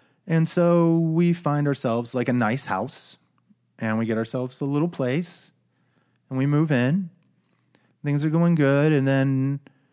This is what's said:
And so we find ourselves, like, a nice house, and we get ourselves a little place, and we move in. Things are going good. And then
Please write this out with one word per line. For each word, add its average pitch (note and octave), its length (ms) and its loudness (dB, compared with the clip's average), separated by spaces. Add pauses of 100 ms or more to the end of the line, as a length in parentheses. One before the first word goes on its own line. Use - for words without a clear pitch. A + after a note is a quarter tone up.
(260)
And D#3+ 220 2
so E3+ 500 4
we E3 340 2
find D3 340 0
ourselves, A#2+ 480 -2
like, B2 140 -2
a C3 60 0
nice A#2+ 320 0
house, G#2 500 -6 (600)
and A2 200 -4
we A2+ 60 -2
get A2 140 -2
ourselves B2+ 420 -6
a C#3+ 60 -4
little D3 220 0
place, D3+ 640 -6 (760)
and C3 100 -6
we C3 60 0
move D3 260 2
in. D3 380 0 (960)
Things C#3+ 220 -2
are D#3 40 0
going E3+ 260 2
good. C#3+ 360 4
And C3+ 160 2
then C3+ 520 0 (320)